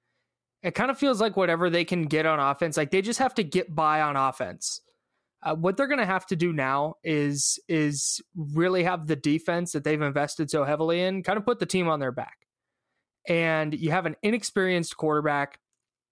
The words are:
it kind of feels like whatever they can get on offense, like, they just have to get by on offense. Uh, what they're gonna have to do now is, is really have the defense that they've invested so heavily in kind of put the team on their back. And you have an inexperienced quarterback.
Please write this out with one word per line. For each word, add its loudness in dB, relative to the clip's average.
it -4
kind 0
of 0
feels 2
like 0
whatever 2
they 2
can 0
get 2
on 2
offense, 0
like, 0
they 2
just -2
have 2
to 2
get -2
by 2
on 0
offense. -2
Uh, -2
what 0
they're 0
gonna 0
have -2
to -2
do 2
now 0
is, 0
is 0
really 0
have -2
the 0
defense -2
that -4
they've 0
invested -2
so 0
heavily 0
in -2
kind 0
of -4
put 0
the -2
team 0
on 0
their -2
back. -10
And 0
you -2
have 0
an -4
inexperienced 0
quarterback. 0